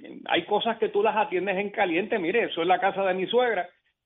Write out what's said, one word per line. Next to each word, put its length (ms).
en, 220
hay 200
cosas 340
que 100
tú 140
las 120
atiendes 420
en 120
caliente. 500
Mire, 260
eso 160
es 60
la 140
casa 220
de 100
mi 140
suegra. 420